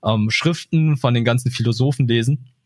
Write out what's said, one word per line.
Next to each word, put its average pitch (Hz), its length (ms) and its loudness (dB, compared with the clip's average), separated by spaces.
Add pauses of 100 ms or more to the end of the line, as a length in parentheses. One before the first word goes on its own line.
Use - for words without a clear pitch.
ähm, 107 260 0
Schriften 160 680 0
von 127 160 0
den 117 120 2
ganzen 120 260 0
Philosophen 127 560 0
lesen. 117 400 0 (200)